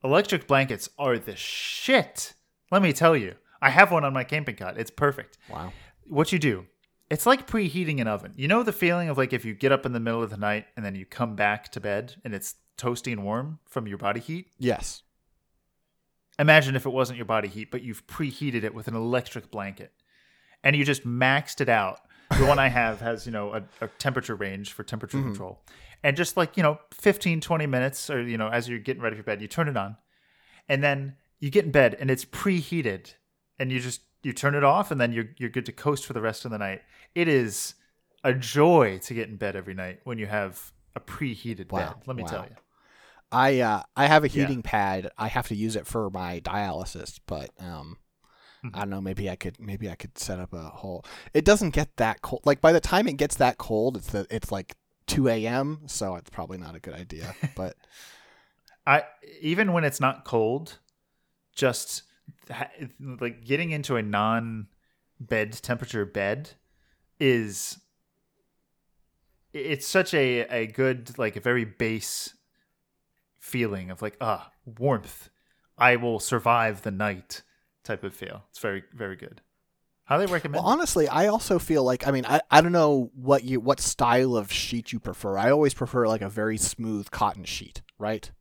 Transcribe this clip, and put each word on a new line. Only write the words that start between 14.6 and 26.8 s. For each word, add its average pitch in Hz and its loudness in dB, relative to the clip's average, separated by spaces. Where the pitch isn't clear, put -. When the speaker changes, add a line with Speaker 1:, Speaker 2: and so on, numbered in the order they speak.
Speaker 1:
Imagine 147 6
if 131 0
it 135 -2
wasn't 123 0
your 117 -8
body 107 0
heat, 107 -10
but 123 -6
you've 104 -10
preheated 131 -4
it 107 -4
with 113 -10
an 117 -6
electric 117 -2
blanket 98 -10
and 139 6
you 143 2
just 143 -2
maxed 131 0
it 123 0
out. 104 0
The 131 6
one 139 6
I 135 4
have 113 0
has, 117 -4
you 120 -8
know, 104 -6
a, 107 -4
a 107 -8
temperature 123 -2
range 101 -8
for - -14
temperature 110 -6
Speaker 2:
Mm-hmm. 135 -2
Speaker 1:
control. 95 -12
And 139 2
just, 170 -2
like, 170 0
you 185 2
know, 151 4